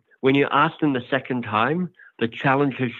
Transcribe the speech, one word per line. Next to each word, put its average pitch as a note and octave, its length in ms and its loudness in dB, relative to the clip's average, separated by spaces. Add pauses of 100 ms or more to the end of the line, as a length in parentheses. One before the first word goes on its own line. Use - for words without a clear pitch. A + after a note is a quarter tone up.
(220)
When C3+ 140 4
you C#3 160 2
ask D3+ 280 2
them D3 140 2
the B2 160 -4
second C3 340 -2
time, B2 460 0 (300)
the A#2 80 0
challenge C3+ 480 0
has B2+ 240 -2